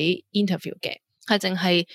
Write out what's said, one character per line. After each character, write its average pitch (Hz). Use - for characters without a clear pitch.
interview 190
嘅， -
係 208
淨 185
係 175